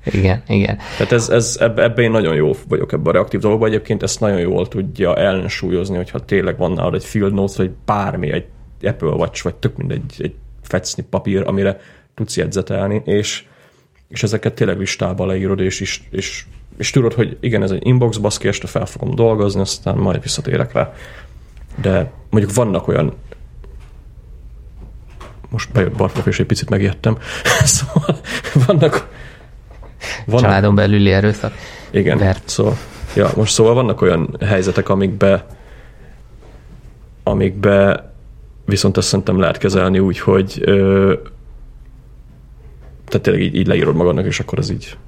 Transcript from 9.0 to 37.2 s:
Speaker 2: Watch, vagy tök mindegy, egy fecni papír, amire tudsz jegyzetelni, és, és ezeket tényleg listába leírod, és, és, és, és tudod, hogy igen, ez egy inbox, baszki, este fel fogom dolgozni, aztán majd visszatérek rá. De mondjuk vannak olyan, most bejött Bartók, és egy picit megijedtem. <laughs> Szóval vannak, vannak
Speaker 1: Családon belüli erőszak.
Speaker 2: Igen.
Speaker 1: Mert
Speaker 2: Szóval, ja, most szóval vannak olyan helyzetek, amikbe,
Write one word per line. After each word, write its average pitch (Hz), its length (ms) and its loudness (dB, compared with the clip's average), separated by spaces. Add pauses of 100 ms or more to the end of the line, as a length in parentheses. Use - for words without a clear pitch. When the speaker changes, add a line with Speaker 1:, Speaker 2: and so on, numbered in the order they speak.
Speaker 2:
Watch, 82 360 -2
vagy - 100 -4
tök - 220 -4
mindegy, - 240 -6 (180)
egy - 160 -6 (280)
fecni - 480 -4
papír, 98 360 -2
amire - 340 -2 (340)
tudsz - 220 -6
jegyzetelni, 98 680 -2
és, 104 400 -2 (640)
és - 140 -6
ezeket 107 320 -2
tényleg 98 240 0
listába 95 480 -4
leírod, 95 340 -2
és, 92 200 -2
és, - 200 -6 (100)
és, - 340 -6 (340)
és - 120 -4
tudod, 117 220 4
hogy - 280 -6
igen, 110 220 0
ez 98 80 0
egy - 160 -4
inbox, 123 300 4
baszki, 104 320 -2
este 98 180 -4
fel 92 200 -4
fogom - 280 -6
dolgozni, 107 460 2
aztán 95 360 -2
majd 92 260 0
visszatérek - 500 -2
rá. - 200 0 (880)
De 92 280 2 (200)
mondjuk 101 240 0
vannak 107 340 0
olyan, - 240 0 (2250)
most - 240 -8
bejött 92 240 0
Bartók, - 300 -2
és - 140 0
egy 98 60 2
picit - 240 -2
megijedtem. 101 460 0 (280)
<laughs> - 200 2
Szóval - 540 0 (480)
vannak, 156 420 4 (1160)
vannak 120 160 4
Speaker 1:
Családon 101 320 6
belüli 101 380 6
erőszak. 104 400 2 (380)
Speaker 2:
Igen. 90 280 2
Speaker 1:
Mert 95 300 0
Speaker 2:
Szóval, 110 280 0 (400)
ja, 101 200 4
most 104 160 0
szóval 113 220 6
vannak 117 260 0
olyan 87 400 2
helyzetek, 98 480 0
amikbe, 98 580 2 (1800)